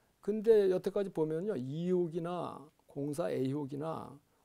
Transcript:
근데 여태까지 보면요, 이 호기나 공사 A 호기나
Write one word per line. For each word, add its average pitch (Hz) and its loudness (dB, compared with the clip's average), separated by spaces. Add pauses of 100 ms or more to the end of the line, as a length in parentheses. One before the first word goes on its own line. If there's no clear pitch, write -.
(200)
근데 208 6
여태까지 190 0
보면요, 165 0
이 147 -4
호기나 175 -2 (220)
공사 147 -4
A 131 0
호기나 143 -6 (260)